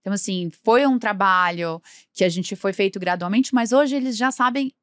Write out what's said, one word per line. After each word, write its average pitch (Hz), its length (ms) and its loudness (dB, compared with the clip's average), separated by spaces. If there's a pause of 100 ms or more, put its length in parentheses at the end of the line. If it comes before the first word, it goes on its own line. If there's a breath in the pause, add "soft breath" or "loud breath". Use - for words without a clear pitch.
então, 190 120 -6
assim, 185 380 -4 (140)
foi 247 200 4
um 262 140 2
trabalho 180 800 0 (320 loud breath)
que - 120 0
a 180 40 4
gente 180 280 -4
foi 196 160 -4
feito 196 260 -2
gradualmente, 180 560 -2
mas 233 180 2
hoje 277 220 2
eles 262 220 -4
já 254 160 0
sabem 254 400 -2 (100)